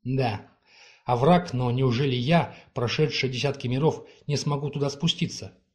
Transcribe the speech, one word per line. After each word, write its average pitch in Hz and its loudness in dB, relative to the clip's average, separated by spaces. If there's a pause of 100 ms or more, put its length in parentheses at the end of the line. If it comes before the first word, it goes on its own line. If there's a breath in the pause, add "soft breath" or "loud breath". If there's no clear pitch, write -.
Да, 127 -2 (560 loud breath)
овраг, 147 4
но 123 0
неужели 127 2
я, 131 2 (160 loud breath)
прошедшая 131 0
десятки 131 -4
миров, 131 0 (200 loud breath)
не 143 -2
смогу 143 -2
туда 143 -2
спуститься? - -4 (160)